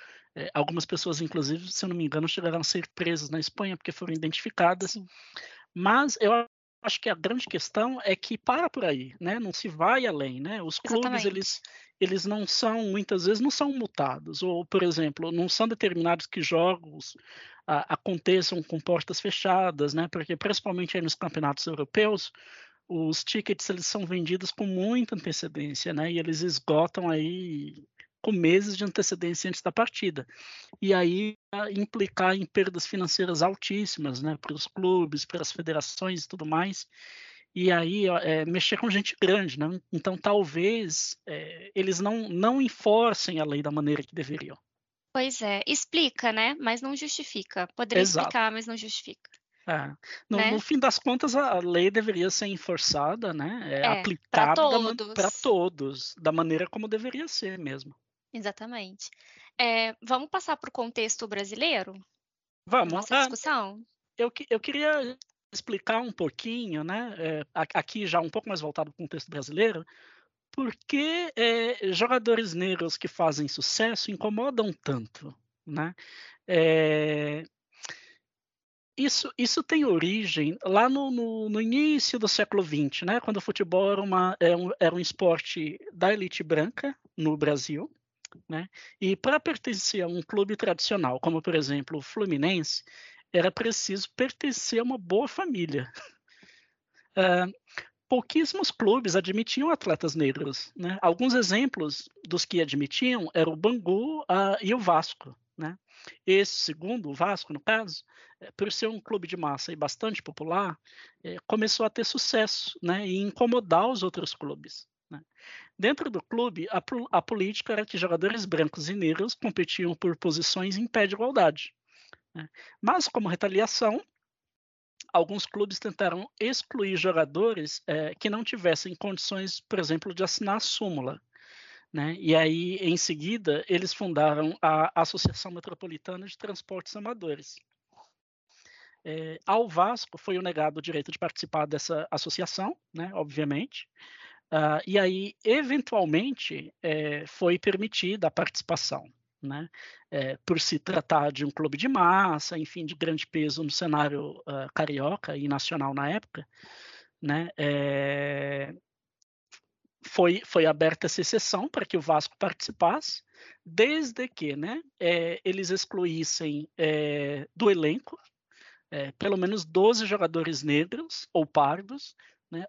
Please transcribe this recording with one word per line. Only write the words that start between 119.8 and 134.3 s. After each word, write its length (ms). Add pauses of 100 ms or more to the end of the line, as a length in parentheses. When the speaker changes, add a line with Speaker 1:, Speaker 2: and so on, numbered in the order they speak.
Speaker 1:
por 220
posições 600
em 80
pé 220
de 80
igualdade, 580 (600)
né? 160 (320)
Mas, 260
como 220
retaliação, 760 (1080)
alguns 320
clubes 340
tentaram 580
excluir 600
jogadores, 920
eh, 320
que 100
não 140
tivessem 520
condições, 640
por 180
exemplo, 340
de 100
assinar 340
a 20
súmula, 640 (720)
né? 260
E 160
aí, 460
em 160
seguida, 720
eles 240
fundaram 680